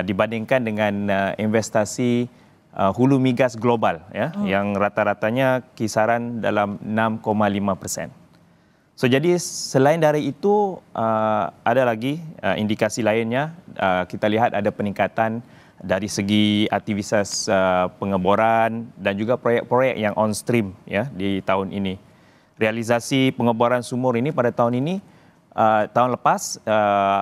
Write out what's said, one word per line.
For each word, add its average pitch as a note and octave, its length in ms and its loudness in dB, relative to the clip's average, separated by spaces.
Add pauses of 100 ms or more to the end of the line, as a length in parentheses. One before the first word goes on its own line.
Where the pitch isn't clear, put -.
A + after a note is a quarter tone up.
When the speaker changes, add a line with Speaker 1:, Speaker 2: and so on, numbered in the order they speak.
Speaker 1:
dibandingkan A2 560 0
dengan, G#2+ 300 0 (180)
eh, G2 320 -2
investasi, A#2 880 0 (400)
eh, G2 240 0
hulu C3 240 2
migas B2 400 0
global A2 400 0 (160)
ya, B2 160 -2
Speaker 2:
Hmm. F#3+ 160 -4
Speaker 1:
yang G2 180 0 (140)
rata-ratanya A2 800 0 (160)
kisaran A#2 640 0
dalam G2+ 400 0
enam A2 400 -2
koma G#2+ 320 0
lima G2+ 240 -2
persen. - 320 -8 (880)
So, B2 160 0
jadi D#3+ 320 4
selain C#3+ 560 0
dari D3+ 320 2
itu, G3+ 480 0 (160)
eh, A2 560 0
ada B2 320 2
lagi, B2 400 -2 (160)
eh, F#2+ 240 0
indikasi G#2+ 400 -2
lainnya. A#2 480 0 (240)
Eh, F#2 320 0
kita G#2+ 240 -2
lihat A2+ 240 2
ada G#2 160 0
peningkatan A2 720 -2 (340)
dari G2 320 -4
segi G#2 640 2
aktivitas, G2+ 720 -2
eh, F#2 400 2 (160)
pengeboran A2 960 0
dan G2 160 -2
juga A2 240 -2
proyek-proyek B2 600 0
yang G#2 200 -2
on G#2+ 160 0
stream G#2 400 -2 (160)
ya, G2+ 240 0
di F#2+ 320 -2
tahun G2 240 0
ini. F#2+ 320 -4 (560)
Realisasi A#2 800 0
pengeboran A#2+ 480 2
sumur B2 320 -2
ini C#3 160 -2
pada A#2+ 160 0
tahun B2 320 0
ini, F3 160 -2 (560)
eh, A2 300 2 (100)
tahun B2 240 2
lepas, - 480 -2
eh, G2+ 560 2